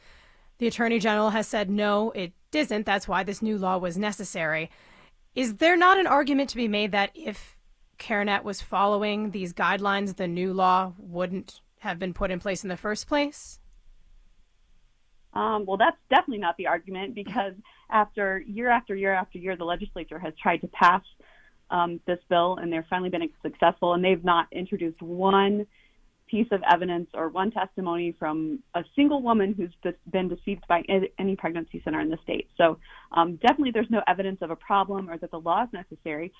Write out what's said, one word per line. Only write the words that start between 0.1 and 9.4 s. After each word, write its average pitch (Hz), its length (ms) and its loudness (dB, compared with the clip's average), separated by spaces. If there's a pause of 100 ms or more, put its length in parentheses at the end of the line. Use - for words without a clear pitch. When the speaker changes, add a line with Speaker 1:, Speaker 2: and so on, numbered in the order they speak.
Speaker 1:
The 240 80 2
Attorney 233 320 0
General 214 320 2
has 214 160 0
said, 214 200 -2
"No, 208 440 2
it 180 220 -6 (200)
isn't. 220 320 0
That's 202 220 0
why 190 160 0
this 196 180 -8
new 220 160 0
law 185 220 0
was 175 180 -4
necessary." 170 720 -4 (640)
Is 233 220 -2
there 330 200 4
not 359 220 8
an 370 80 4
argument 277 460 2
to - 40 -10
be 233 120 -2
made 208 240 0
that 202 240 0
if - 420 -12 (400)
CareNet 202 460 0
was 202 180 -6
following 208 720 0
these 180 200 -6